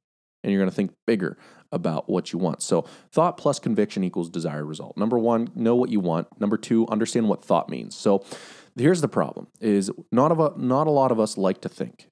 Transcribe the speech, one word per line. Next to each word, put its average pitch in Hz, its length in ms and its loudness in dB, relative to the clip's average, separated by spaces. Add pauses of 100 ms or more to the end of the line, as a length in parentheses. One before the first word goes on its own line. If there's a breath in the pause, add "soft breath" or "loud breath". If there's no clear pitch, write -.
(440)
and 101 100 0
you're 98 80 2
gonna 92 80 4
think 95 220 -2 (160)
bigger 95 320 0 (320 loud breath)
about 85 360 -2
what 90 240 0
you 85 60 -4
want. 87 240 -2
So 85 240 0 (260 loud breath)
thought 165 240 2
plus - 220 0
conviction 104 460 0
equals 87 260 -4
desired 78 360 -6
result. 76 300 -12
Number 113 220 0
one, 117 380 2
know 113 200 2
what 123 140 2
you 107 100 0
want. 85 280 -2 (120)
Number 104 160 0
two, 113 340 0
understand 110 380 0
what 95 160 -2
thought 85 240 0
means. 60 280 -10
So 101 280 2 (520 loud breath)
here's 156 260 2
the 135 60 0
problem, - 400 -4 (120)
is 101 300 2 (220)
not 139 200 4
of 160 80 0
a, 151 160 0
not 131 300 0
a 156 60 0
lot 131 200 4
of 110 80 0
us 107 160 0
like 95 260 -2
to - 80 -8
think, - 420 -12